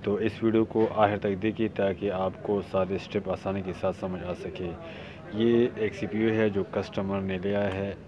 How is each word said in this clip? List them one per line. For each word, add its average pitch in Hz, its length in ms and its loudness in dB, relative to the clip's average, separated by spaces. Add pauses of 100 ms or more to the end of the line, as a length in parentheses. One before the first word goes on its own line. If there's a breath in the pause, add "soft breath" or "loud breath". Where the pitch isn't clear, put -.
तो 101 140 2
इस 107 240 -2
वीडियो 110 220 4
को 110 220 2
आखिर 104 320 4
तक 107 100 -2
देखिए 104 400 0
ताकि 98 400 0
आपको 95 540 0
सारे 95 360 0
स्टेप 95 300 -4
आसानी 98 340 -2
के 90 100 -4
साथ 92 200 -2
समझ 90 300 -6
आ 90 100 -6
सके। 87 360 -6 (720 loud breath)
ये 117 400 6
एक 107 160 0
सीपीयू 107 360 0
है 110 200 4
जो 98 140 0 (100)
कस्टमर 98 460 -2
ने 95 180 -2
लिया 101 220 0
है 98 360 -2 (120)